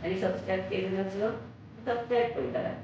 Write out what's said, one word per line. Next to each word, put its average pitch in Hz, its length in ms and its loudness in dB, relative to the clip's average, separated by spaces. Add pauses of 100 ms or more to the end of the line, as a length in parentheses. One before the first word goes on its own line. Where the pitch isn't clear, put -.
आणि 190 160 0
सबस्क्राईब 190 500 2
केलं 190 320 0
नसलं 196 340 0 (420)
तर 247 160 -2
सबस्क्राईब 240 420 2
पण - 180 0
करा. - 200 0 (100)